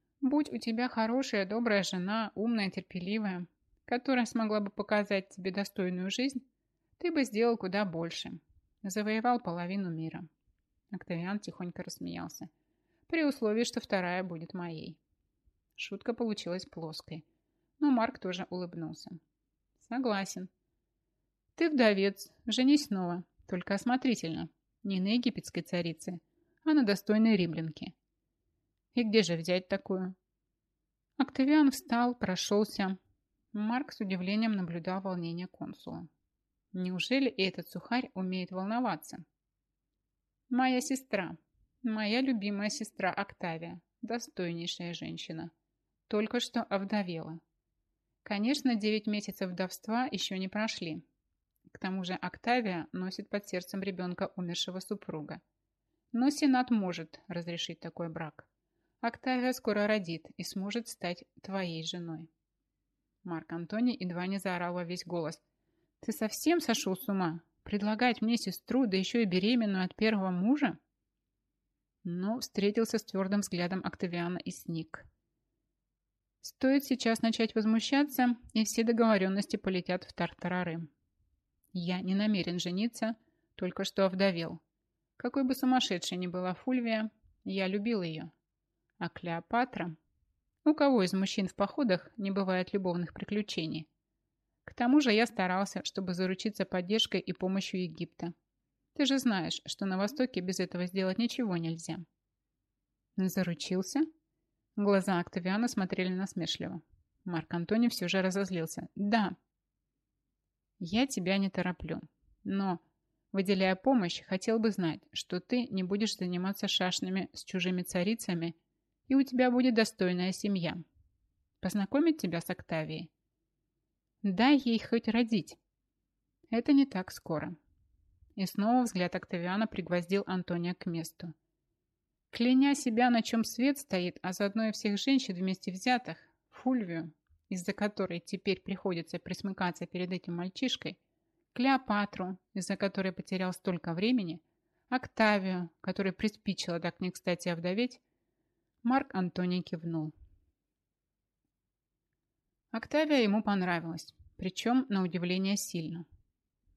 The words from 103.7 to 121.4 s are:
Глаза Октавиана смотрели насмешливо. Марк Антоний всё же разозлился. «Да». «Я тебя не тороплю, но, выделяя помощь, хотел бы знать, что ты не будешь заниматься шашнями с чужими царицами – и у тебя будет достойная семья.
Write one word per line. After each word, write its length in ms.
Глаза 420
Октавиана 500
смотрели 440
насмешливо. 680
Марк 300
Антоний 340
всё 200
же 140
разозлился. 720
«Да». 420
«Я 280
тебя 320
не 120
тороплю, 500
но, 360
выделяя 440
помощь, 460
хотел 360
бы 120
знать, 300
что 280
ты 260
не 160
будешь 340
заниматься 520
шашнями 640
с 120
чужими 380
царицами – 720
и 60
у 80
тебя 280
будет 240
достойная 580
семья. 460